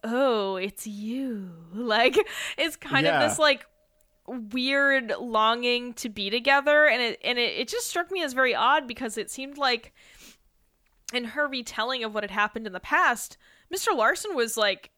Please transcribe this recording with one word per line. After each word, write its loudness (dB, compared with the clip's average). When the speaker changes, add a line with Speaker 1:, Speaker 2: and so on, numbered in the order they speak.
Speaker 1:
"Oh, 0
it's -8
you." -8
<laughs> -20
Like, 2
it's -2
kind 0
of 4
Speaker 2:
Yeah. 4
Speaker 1:
this, -2
like, 4
weird 0
longing 2
to -10
be -6
together. 4
And 4
it, -2
and 0
it, 0
it -4
just -4
struck -4
me -2
as -4
very 2
odd 2
because -8
it -8
seemed -12
like -2
in -4
her -2
retelling -4
of -6
what -2
had -8
happened -2
in -10
the -10
past, 0
Mister -2
Larson 2
was 0
like, 0